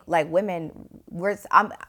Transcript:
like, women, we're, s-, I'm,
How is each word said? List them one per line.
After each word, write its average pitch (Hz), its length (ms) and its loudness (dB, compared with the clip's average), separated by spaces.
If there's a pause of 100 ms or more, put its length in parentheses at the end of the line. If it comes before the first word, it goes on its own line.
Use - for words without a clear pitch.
like, 160 240 2
women, 175 420 -2 (380)
we're, 185 220 -4
s-, - 180 -10
I'm, 202 160 6 (220)